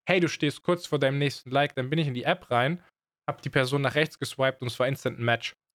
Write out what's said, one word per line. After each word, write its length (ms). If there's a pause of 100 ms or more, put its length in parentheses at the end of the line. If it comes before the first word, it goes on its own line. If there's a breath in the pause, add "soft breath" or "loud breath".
„Hey, 120
du 80
stehst 340
kurz 240
vor 140
deinem 180
nächsten 320
Like“, 240
dann 160
bin 80
ich 100
in 60
die 100
App 260
rein, 320 (460 soft breath)
hab 140
die 80
Person 320
nach 140
rechts 220
geswiped 440
und 60
es 100
war 100
instant 300
ein 60
Match. 300 (200)